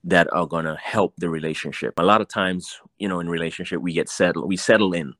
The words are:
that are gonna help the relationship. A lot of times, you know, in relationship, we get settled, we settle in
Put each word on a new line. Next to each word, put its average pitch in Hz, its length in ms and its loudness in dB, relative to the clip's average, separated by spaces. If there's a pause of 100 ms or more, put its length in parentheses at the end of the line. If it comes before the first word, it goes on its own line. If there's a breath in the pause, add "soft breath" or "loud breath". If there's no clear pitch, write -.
that 87 280 4
are 87 140 0
gonna 80 300 -4
help - 420 0
the 87 120 -4
relationship. 78 680 -6
A 82 60 2
lot 104 160 6
of 101 80 -4
times, 92 520 -4 (180)
you 98 100 -4
know, 90 120 -2
in 85 80 -4
relationship, 85 520 -4
we 87 120 -4
get 80 180 0
settled, 85 380 0
we 95 80 -2
settle 104 360 4
in 76 280 -4